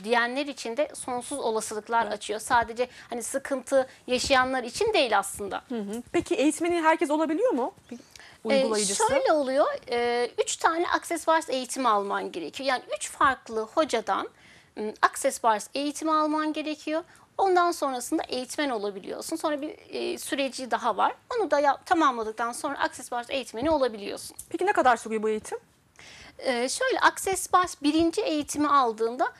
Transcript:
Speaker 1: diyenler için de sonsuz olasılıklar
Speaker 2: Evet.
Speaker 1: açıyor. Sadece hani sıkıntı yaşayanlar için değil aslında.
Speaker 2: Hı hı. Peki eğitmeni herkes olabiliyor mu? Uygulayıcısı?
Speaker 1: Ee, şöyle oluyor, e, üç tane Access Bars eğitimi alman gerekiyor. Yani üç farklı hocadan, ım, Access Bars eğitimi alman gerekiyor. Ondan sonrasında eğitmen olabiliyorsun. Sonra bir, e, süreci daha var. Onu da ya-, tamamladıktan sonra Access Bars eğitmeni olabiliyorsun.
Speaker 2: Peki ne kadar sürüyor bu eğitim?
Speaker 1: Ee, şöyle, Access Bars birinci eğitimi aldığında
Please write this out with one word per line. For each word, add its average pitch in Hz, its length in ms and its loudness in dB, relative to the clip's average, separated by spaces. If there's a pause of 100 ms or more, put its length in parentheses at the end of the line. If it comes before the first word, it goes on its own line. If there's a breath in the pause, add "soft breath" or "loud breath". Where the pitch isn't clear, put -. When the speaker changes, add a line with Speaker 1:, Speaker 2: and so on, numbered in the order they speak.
Speaker 1:
diyenler 240 420 0
için 240 300 -8
de 294 180 0
sonsuz 247 440 -6
olasılıklar 220 640 -2
Speaker 2:
Evet. 208 100 -4
Speaker 1:
açıyor. 208 280 -6
Sadece 233 480 0 (220 loud breath)
hani 240 120 -6
sıkıntı 269 640 -2 (200 loud breath)
yaşayanlar 254 580 2
için 403 280 0
değil 247 260 4
aslında. 196 500 -4
Speaker 2:
Hı 240 120 -4
hı. 208 220 -6 (100)
Peki 302 220 0
eğitmeni 320 480 2
herkes 320 280 4
olabiliyor 320 420 2
mu? 285 220 -2 (680 loud breath)
Uygulayıcısı? 214 600 2
Speaker 1:
Ee, 453 40 4
şöyle 539 240 4
oluyor, 285 340 4 (240)
e, 240 480 0
üç - 180 -2
tane 339 340 2
Access - 360 -2
Bars 320 240 2
eğitimi 254 380 -2
alman 196 440 0
gerekiyor. 185 360 -6
Yani 277 140 0 (140)
üç - 140 -10
farklı 233 520 0 (120)
hocadan, 233 540 0 (500 soft breath)
ım, 214 140 -4 (100)
Access - 400 0
Bars 220 320 2
eğitimi 294 380 -2
alman 311 400 0
gerekiyor. 302 500 -6 (360 soft breath)
Ondan 359 340 4
sonrasında 277 500 -4
eğitmen 254 480 -4
olabiliyorsun. 202 640 -6
Sonra 302 240 -2
bir, 302 140 -8 (140)
e, - 300 -6
süreci 262 520 -4
daha 214 260 0
var. - 180 2 (220)
Onu 370 140 0
da 294 100 4
ya-, 277 260 2
tamamladıktan 240 680 2
sonra 277 260 -6
Access - 340 -4
Bars 240 180 -6
eğitmeni 254 400 -2
olabiliyorsun. 240 640 -2 (140)
Speaker 2:
Peki 359 160 -2
ne 415 60 4
kadar 262 240 4
sürüyor 220 260 -4
bu 220 60 0
eğitim? 220 300 -4 (800 loud breath)
Speaker 1:
Ee, 247 300 -2
şöyle, 494 320 0
Access - 520 2
Bars 359 300 2
birinci 330 400 4
eğitimi 294 460 0
aldığında 254 720 2